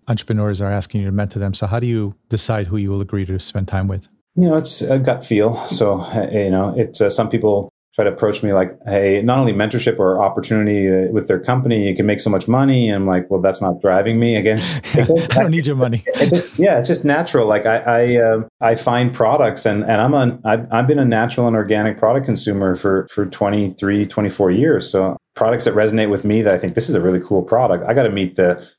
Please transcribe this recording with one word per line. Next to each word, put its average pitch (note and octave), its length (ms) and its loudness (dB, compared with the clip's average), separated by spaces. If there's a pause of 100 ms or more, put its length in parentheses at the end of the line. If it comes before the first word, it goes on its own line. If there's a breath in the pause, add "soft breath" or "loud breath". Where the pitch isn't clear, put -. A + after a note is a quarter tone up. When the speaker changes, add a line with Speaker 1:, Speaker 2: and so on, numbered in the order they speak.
Speaker 1:
entrepreneurs G#2 520 -2
are G2 100 -2
asking G2+ 300 -4
you G2 60 -4
to F#2+ 60 -4
mentor G2+ 260 -4
them. G2 160 -4
So G#2 120 -4
how A2+ 140 -4
do B2 60 -4
you A2 280 -4 (140)
decide G#2+ 380 -2
who F#2+ 100 -4
you G2+ 140 -2
will G2 100 -2
agree G2 240 -4
to F#2+ 160 -4
spend - 280 -6
time G2 200 -2
with? F#2+ 180 -6 (280)
Speaker 2:
You F3 140 4
know, D#3 80 2
it's - 260 -2
a C3+ 160 0
gut C3 260 -2
feel. A2 320 2 (100)
So, G2+ 340 0
uh, G#2+ 300 -4
you G2+ 200 0
know, F#2+ 260 0
it's, - 240 -2
uh, G2+ 80 4
some - 220 0
people G#2 400 0 (240)
try G#2+ 100 0
to G2 60 2
approach G#2 320 -2
me G2+ 120 0
like, F#2+ 200 2 (120)
"Hey, G2 340 2
not B2 180 2
only A#2+ 140 2
mentorship A2 460 0
or F#2+ 240 2
opportunity, G#2 640 0
uh, F#2 240 2
with G#2+ 160 -2
their F#2+ 100 2
company, A#2 480 0
you F#2+ 80 0
can G2+ 120 0
make G#2 160 0
so A2 80 0
much F#2+ 180 -2
money." B2+ 400 2
And G#2 80 0
I'm G2 100 0
like, F2+ 240 0
"Well, F#2+ 120 0
that's F#2+ 180 0
not F2+ 220 -2
driving G2+ 360 2
me." A#2 180 2
Again, A2 260 0 (100)
Speaker 1:
<laughs> C#3+ 100 -6 (120)
Speaker 2:
because D#3+ 380 2
Speaker 1:
"I C3 100 2
don't E3 80 0
need D#3+ 160 0
your C#3+ 100 -2
money." A#2+ 300 0
Speaker 2:
It's C3+ 240 0
just, F3 280 -2
yeah, F3 200 4
it's A#2+ 100 -2
just - 160 -2
natural. D3 420 0
Like G#2+ 200 2
I, A2+ 140 2
I, A#2+ 420 2
um, A2+ 260 0 (140)
I A#2 140 2
find B2 360 0
products, A#2+ 540 0
and, G#2 160 0
and G#2+ 180 0
I'm C3 140 2
a, B2 320 0
I've, A2+ 260 -2
I've A#2+ 140 2
been D3 120 4
a C3+ 60 2
natural A#2 420 0
and A2+ 80 0
organic G#2+ 440 0
product B2+ 260 2
consumer G2 500 0
for, F#2+ 360 0
for G2+ 160 -4
twenty-three, G2+ 800 -2
twenty-four G2 440 0
years. A#2 400 0
So F#2+ 280 0 (160)
products A#2 320 0
that G#2+ 80 0
resonate G#2+ 340 2
with G2+ 160 -2
me G#2+ 160 2
that G#2 140 2
I F2+ 40 0
think, F2+ 160 -4
"This - 140 -2
is - 60 -2
a F2 80 0
really F2+ 180 2
cool F#2+ 220 -2
product. G#2 440 0
I A2 60 0
gotta A#2+ 180 2
meet G2 260 -4
the, F2 300 0 (120 loud breath)